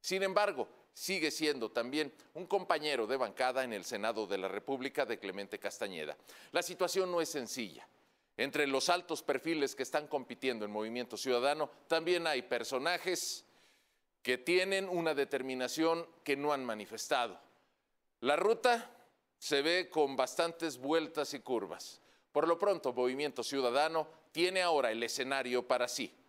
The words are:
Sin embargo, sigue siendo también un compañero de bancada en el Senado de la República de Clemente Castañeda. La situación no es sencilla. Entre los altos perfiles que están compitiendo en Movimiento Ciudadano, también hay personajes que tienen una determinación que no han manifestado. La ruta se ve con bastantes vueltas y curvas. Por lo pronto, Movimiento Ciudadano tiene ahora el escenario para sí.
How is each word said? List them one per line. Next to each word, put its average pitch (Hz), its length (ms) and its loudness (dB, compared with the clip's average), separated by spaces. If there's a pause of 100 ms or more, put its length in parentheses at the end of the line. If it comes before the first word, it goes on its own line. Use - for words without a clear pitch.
Sin 190 220 -2
embargo, 190 460 2 (260)
sigue 165 360 -2
siendo 139 400 0
también 135 420 -2 (220)
un 175 120 -8
compañero 151 600 0
de 123 100 0
bancada 127 460 0
en 123 100 -2
el 98 120 -6
Senado 107 420 -2
de 95 120 -2
la 92 100 -2
República 131 580 -2
de 107 120 -4
Clemente 98 400 -8
Castañeda. 80 580 -6 (360)
La 175 100 4
situación 180 500 0
no 175 80 2
es 156 80 0
sencilla. 110 580 -8 (500)
Entre 139 300 0
los 135 220 0
altos 175 340 0
perfiles 147 540 0
que 139 80 -2
están 151 240 -2
compitiendo 123 560 -4
en 104 60 -6
Movimiento 110 460 -4
Ciudadano, 135 540 2 (160)
también 165 400 2
hay 143 160 0
personajes 147 1000 -2 (760)
que 123 160 2
tienen 190 500 2
una 165 260 2
determinación 139 920 0 (200)
que 139 120 2
no 147 160 0
han 135 120 -2
manifestado. 110 720 -2 (840)
La 135 140 4
ruta 226 560 4 (480)
se 139 240 2
ve 175 260 2
con 139 280 2
bastantes 160 640 0
vueltas 151 540 0
y 139 80 -10
curvas. 98 600 -4 (320)
Por 160 160 2
lo 170 100 4
pronto, 175 340 2
Movimiento 127 520 0
Ciudadano 143 640 2 (240)
tiene 180 300 2
ahora 151 280 4
el 113 140 -2
escenario 123 640 0
para 123 200 2
sí. 120 260 -4 (160)